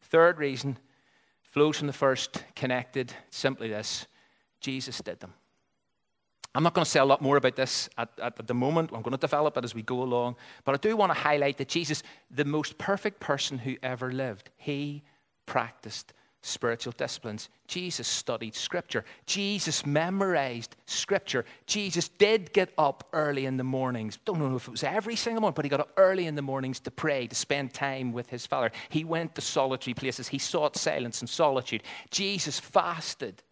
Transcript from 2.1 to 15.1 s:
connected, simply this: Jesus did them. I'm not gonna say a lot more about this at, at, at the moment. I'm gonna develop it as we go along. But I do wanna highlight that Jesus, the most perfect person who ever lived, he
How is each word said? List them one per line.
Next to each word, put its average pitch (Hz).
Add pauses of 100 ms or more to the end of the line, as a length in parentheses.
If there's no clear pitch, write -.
connected, 127 (180)
simply 131
this: 107 (520)
Jesus 131
did -
them. 90 (1160)
I'm 147
not 170
gonna 175
say -
a 135
lot 135
more 139
about 127
this -
at, 117 (120)
at, 120
at 117
the 120
moment. 151
I'm 113
gonna 123
develop 147
it 127
as 120
we 113
go 123
along. 120 (300)
But 135
I 143
do 220
wanna 190
highlight 143
that 135
Jesus, 156 (260)
the 135
most 147
perfect 202
person 143
who 127
ever 127
lived, 127
he 147 (420)